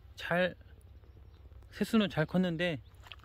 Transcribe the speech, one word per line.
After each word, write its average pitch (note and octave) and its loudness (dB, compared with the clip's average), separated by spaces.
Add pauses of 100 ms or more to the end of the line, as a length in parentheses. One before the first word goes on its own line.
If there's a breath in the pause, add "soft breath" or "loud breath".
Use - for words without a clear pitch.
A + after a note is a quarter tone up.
(140)
잘, - 0 (1160)
새수는 G#3 2
잘 D3+ 0
컸는데 F3 0 (460)